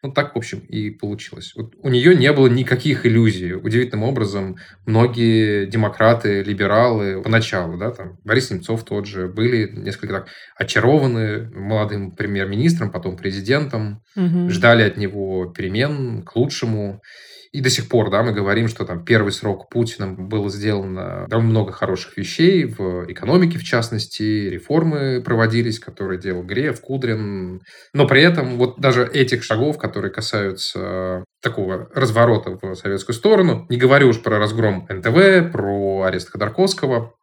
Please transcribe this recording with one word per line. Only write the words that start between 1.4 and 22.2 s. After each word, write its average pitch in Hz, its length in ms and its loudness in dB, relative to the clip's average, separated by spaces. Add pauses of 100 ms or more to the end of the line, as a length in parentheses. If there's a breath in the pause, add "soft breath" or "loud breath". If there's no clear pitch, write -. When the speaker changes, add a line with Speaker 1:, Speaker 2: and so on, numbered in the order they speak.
Speaker 1:
Вот 113 200 -12
у - 120 -4
неё 127 240 8
не 131 180 6
было 135 160 6
никаких 123 580 2
иллюзий. 107 480 2
Удивительным 110 520 -2
образом, 101 500 -4 (300 loud breath)
многие 113 840 2
демократы, 107 760 2
либералы 101 800 2
поначалу, 104 560 -2
да, 107 140 -4
там, 87 320 -16
Борис 117 260 -2
Немцов 110 360 -6
тот 104 220 -6
же, 95 200 -8
были 110 460 -2
несколько 98 400 -10
так 95 140 -8 (300 loud breath)
очарованы 113 960 0
молодым 101 580 -4
премьер-министром, 104 800 -2
потом 90 260 -8
президентом, 107 840 -4 (140)
Speaker 2:
Мгм. 175 360 0
Speaker 1:
ждали 117 320 6
от 98 140 2
него 95 500 -4
перемен 113 760 -4
к - 140 -12
лучшему. 107 640 -2 (520 loud breath)
И 143 80 -6
до 131 80 0
сих - 180 -2
пор, 104 240 0
да, 101 100 2
мы 117 120 0
говорим, 107 340 0
что 113 160 -6
там 90 220 -8
первый 120 260 2
срок - 380 -6
Путина 113 420 -4
было 101 380 -4
сделано 95 800 -6
довольно 113 220 2
много 104 200 2
хороших - 460 -4
вещей, 160 480 2